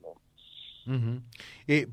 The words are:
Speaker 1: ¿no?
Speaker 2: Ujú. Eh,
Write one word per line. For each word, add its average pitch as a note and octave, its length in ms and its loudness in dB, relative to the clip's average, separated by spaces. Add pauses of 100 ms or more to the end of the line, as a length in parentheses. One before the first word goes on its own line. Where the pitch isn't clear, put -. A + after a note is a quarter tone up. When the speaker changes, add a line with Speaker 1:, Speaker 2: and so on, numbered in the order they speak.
Speaker 1:
¿no? - 920 -10
Speaker 2:
Ujú. A#2+ 260 0 (480)
Eh, D3 240 6